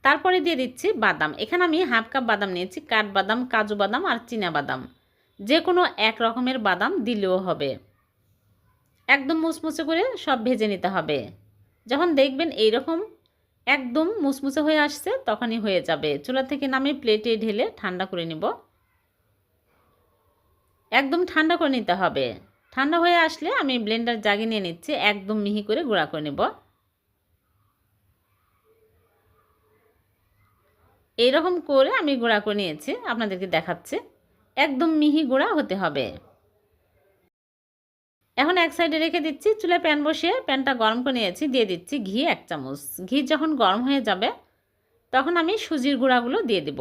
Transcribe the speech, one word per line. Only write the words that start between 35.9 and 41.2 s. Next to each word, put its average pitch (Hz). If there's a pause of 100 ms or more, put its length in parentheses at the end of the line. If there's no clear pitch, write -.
এখন 302
এক 330
সাইডে 320
রেখে 320
দিচ্ছি। 320 (120)
চুলায় 349
প্যান 302
বসিয়ে 320 (100)
প্যানটা 269 (100)
গরম 220
করে 262
নিয়েছি, 196